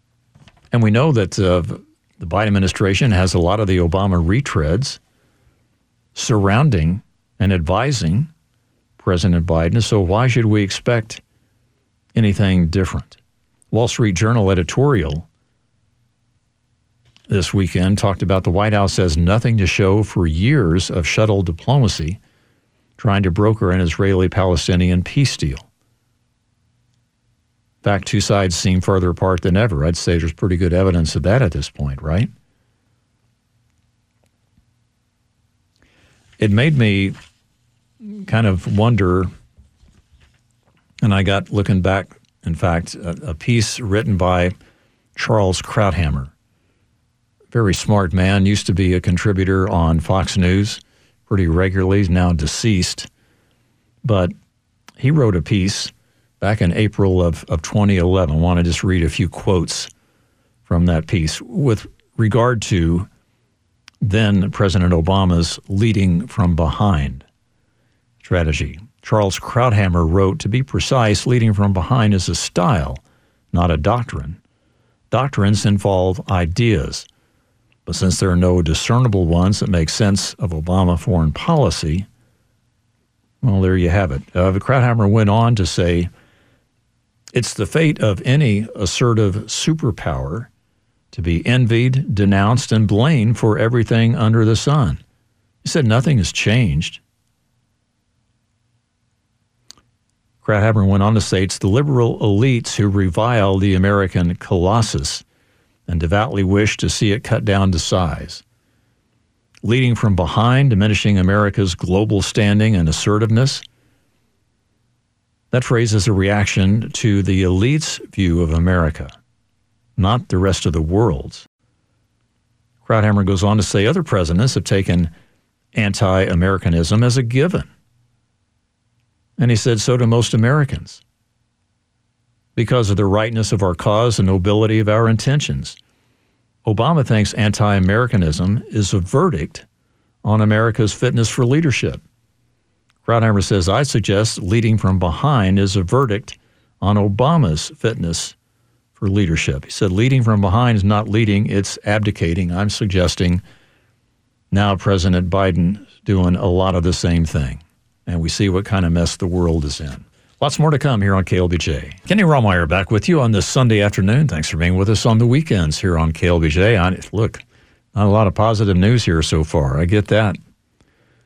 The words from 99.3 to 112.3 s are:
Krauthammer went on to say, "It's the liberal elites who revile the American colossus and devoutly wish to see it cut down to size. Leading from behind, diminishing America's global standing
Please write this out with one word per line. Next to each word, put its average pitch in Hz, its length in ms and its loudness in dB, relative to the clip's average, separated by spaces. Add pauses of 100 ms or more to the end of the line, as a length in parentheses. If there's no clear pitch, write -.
Krauthammer 107 420 2
went 98 160 2
on 107 120 2
to 104 80 2
say, 95 200 -2
"It's 98 140 -4
the - 120 -2
liberal 123 500 0
elites 117 580 0
who 104 100 2
revile 101 720 0
the 95 180 2
American 92 600 0
colossus 92 880 -2 (640)
and 85 100 -2
devoutly 98 440 0
wish 101 320 2
to 90 140 -4
see 104 220 0
it - 120 -4
cut 113 220 -2
down 98 260 2
to 85 60 0
size. - 640 -4 (1200)
Leading 123 320 2
from 107 200 2
behind, 117 540 2
diminishing 104 480 2
America's 98 580 2
global 101 460 0
standing 107 560 2